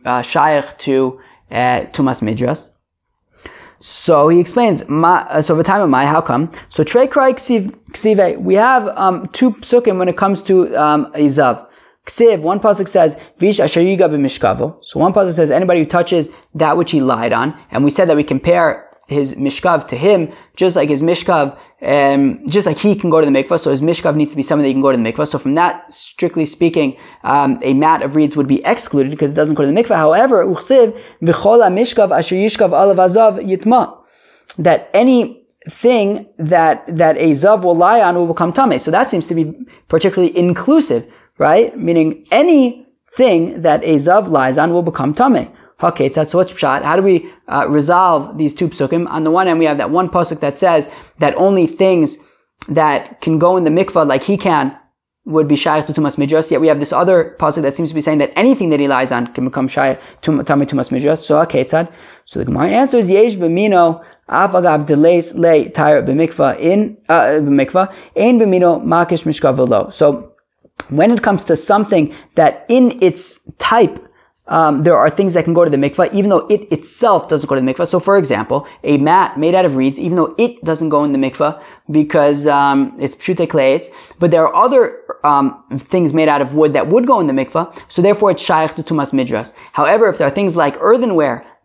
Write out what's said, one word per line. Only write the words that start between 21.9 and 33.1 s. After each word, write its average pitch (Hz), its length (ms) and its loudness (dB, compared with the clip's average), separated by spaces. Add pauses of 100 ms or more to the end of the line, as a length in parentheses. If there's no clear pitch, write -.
just 190 180 0
like 156 120 -2
he 208 160 0
can 185 160 -4
go 160 100 4
to 151 80 2
the 139 40 0
mikvah, 139 260 0
so 151 120 -4
his 135 100 -2
mishkav 160 340 -2
needs 147 160 -2
to 151 60 -14
be 139 60 -4
something 147 200 -2
that 135 60 0
he 131 60 -2
can 135 80 0
go 139 100 4
to 127 40 0
the 117 60 0
mikvah. 113 240 -4
So 147 120 -6
from 135 160 -4
that, - 380 -2
strictly - 520 -6
speaking, 160 520 -2 (280)
um, 135 380 0
a 135 120 0
mat 156 280 2
of 139 140 -6
reeds 151 200 0
would 139 100 0
be 135 180 0
excluded 143 460 -2
because 147 220 -4
it - 20 -10
doesn't 151 220 0
go 151 80 0
to 139 60 0
the 156 40 -2
mikvah. 160 220 0
However, 185 480 2
uchsiv 214 540 2 (240)
v'chol 202 380 2 (120)
mishkav 202 440 0
asher 175 200 -2
yishkav 208 340 0
alav 185 260 2
azav 190 480 2